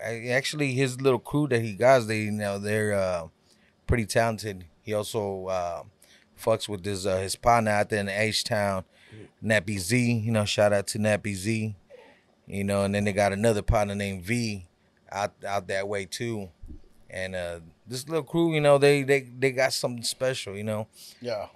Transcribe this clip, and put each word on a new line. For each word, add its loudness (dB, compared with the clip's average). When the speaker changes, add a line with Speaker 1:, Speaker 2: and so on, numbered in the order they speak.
Speaker 1:
I, -8
actually 0
his 0
little 4
crew -2
that 2
he -4
got, 6
they, 0
you -2
know, -2
they're, 0
uh, 0
pretty 2
talented. -2
He -8
also, -4
uh, -4
fucks 0
with -8
his, -4
uh, 2
his -4
partner 4
out 2
there 0
in -2
H-Town, 0
Speaker 2:
Mm. -20
Speaker 1:
Nappy -4
Z. 2
You -2
know, 2
shout 4
out 2
to -4
Nappy 0
Z. -2
You -6
know, 2
and 0
then 0
they 0
got 4
another 2
partner 2
named -4
V -4
out, -4
out -4
that -2
way -4
too. -8
And, -8
uh, -6
this -10
little -4
crew, 0
you 0
know, 8
they, 6
they, 2
they -2
got 2
something -4
special, -4
you -6
know? -4
Speaker 3:
Yeah. -6